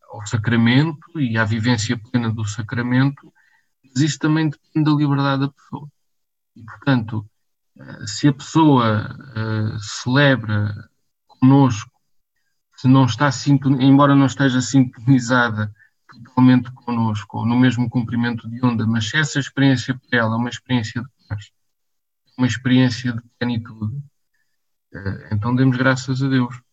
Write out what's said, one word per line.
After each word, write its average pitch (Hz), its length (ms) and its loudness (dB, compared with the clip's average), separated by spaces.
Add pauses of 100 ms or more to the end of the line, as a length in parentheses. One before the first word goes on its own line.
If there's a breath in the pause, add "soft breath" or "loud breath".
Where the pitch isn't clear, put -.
(100)
ao 107 160 -16
sacramento 120 920 0
e 117 200 -2
à 110 60 2
vivência 113 520 -2
plena 117 340 -4
do 110 140 -6
sacramento, 123 880 -4 (500)
mas 131 200 -4
isso 151 160 -2
também 156 320 0
depende - 340 -4
da 151 100 2
liberdade 139 520 0
da - 40 -4
pessoa. - 380 -18 (680)
E, 107 80 -20
portanto, 110 640 -4 (520)
eh, - 280 -16
se 147 220 0
a 143 60 4
pessoa, 123 840 2 (180)
eh, 110 460 -4
celebra 107 1120 -2 (360)
connosco 131 640 2 (920)
se 131 60 2
não 135 160 6
está 139 260 0
sinton-, 139 500 0
embora 139 360 6
não 139 100 4
esteja 131 340 0
sintonizada 120 1120 0 (360 soft breath)
totalmente 127 640 2
connosco, 113 680 -6
ou 113 80 -4
no 120 100 0
mesmo 123 320 2
comprimento 117 640 -4
de 120 160 -8
onda, 113 180 0
mas 113 240 -2
se - 80 -6
essa 151 220 -2
experiência 135 560 0
para 127 240 -4
ela 113 160 0
é - 20 -2
uma 120 120 -4
experiência 117 520 -6
de 131 80 -12 (200)
paz, 104 240 -12 (840)
uma 127 120 0
experiência 127 640 0
de 117 100 -8 (160)
plenitude, 110 580 -6 (960)
eh, 95 380 -10
então 110 240 -2
demos 131 220 2
graças 131 480 0
a 139 40 -2
Deus. 123 320 -2 (120)